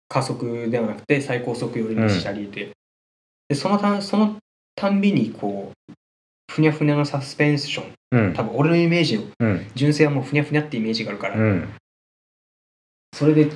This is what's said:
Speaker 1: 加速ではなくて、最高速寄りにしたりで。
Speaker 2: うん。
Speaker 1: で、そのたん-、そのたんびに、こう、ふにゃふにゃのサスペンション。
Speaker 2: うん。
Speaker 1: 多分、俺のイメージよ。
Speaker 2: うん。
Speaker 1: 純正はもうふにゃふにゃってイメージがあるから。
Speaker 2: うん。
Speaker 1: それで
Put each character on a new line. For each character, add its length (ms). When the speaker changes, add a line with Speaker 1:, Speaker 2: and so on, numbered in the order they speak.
Speaker 1:
加 140
速 480
で 80
は 80
な 80
く 80
て、 180
最 220
高 120
速 240
寄 100
り 60
に 140
し 160
た 80
り 180
で。 140
Speaker 2:
う 40
ん。 40
Speaker 1:
で、 60
そ 120
の 100
た 140
ん-、 80
そ 160
の 200
た 160
ん 100
び 120
に、 200
こ 400
う、 40
ふ 100
に 60
ゃ 40
ふ 120
に 80
ゃ 20
の 100
サ 160
ス 160
ペ 120
ン 100
シ 200
ョ 60
ン。 80
Speaker 2:
う 80
ん。 40
Speaker 1:
多 100
分、 120
俺 140
の 60
イ 120
メ 120
ー 40
ジ 120
よ。 60
Speaker 2:
う 60
ん。 280
Speaker 1:
純 180
正 140
は 60
も 80
う 40
ふ 80
に 80
ゃ 40
ふ 80
に 60
ゃ 40
っ 40
て 100
イ 40
メ 100
ー 40
ジ 100
が 60
あ 20
る 60
か 100
ら。 80
Speaker 2:
う 60
ん。 260
Speaker 1:
そ 140
れ 80
で 220